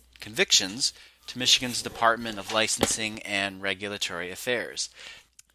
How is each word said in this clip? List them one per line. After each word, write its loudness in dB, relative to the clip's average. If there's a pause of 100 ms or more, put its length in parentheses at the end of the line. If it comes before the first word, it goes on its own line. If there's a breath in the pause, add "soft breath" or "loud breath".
(200)
convictions 2 (360 loud breath)
to -10
Michigan's 2
Department 2
of -8
Licensing 2
and 0
Regulatory -4
Affairs. -4 (640 loud breath)